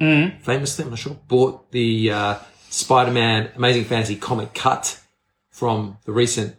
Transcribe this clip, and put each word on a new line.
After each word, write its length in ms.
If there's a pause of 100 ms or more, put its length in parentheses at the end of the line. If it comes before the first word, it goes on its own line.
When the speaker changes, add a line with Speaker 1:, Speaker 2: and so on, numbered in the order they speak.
Speaker 1:
Mm. 400
Speaker 2:
famously, 440
I'm 60
not 80
sure, 180 (120)
bought 440
the, 380
uh, 240 (360)
Spider-Man 840
Amazing 280
Fantasy 320
comic 380
cut 440 (520)
from 560
the 60
recent 460